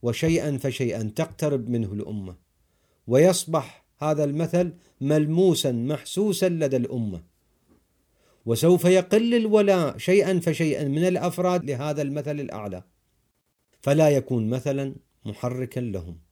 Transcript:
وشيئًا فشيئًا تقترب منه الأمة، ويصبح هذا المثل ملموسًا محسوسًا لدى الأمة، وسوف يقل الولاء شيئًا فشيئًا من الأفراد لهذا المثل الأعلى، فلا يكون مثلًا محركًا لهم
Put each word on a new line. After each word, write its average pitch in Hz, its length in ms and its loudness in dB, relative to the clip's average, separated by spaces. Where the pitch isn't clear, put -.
وشيئًا 143 560 0
فشيئًا 120 460 -4
تقترب 120 640 -4
منه 113 240 -2
الأمة، 101 420 -8
ويصبح 156 800 2
هذا 151 260 0
المثل 165 500 0
ملموسًا 156 720 2
محسوسًا 175 760 -2
لدى 151 280 0
الأمة، 110 460 -4
وسوف 165 400 4
يقل 196 480 4
الولاء 208 640 2
شيئًا 185 420 2
فشيئًا 160 480 0
من 151 200 0
الأفراد 180 580 0
لهذا 143 360 -4
المثل 147 380 -6
الأعلى، 104 440 -10
فلا 151 280 4
يكون 123 400 0
مثلًا 135 460 -4
محركًا 123 540 -8
لهم 87 400 -8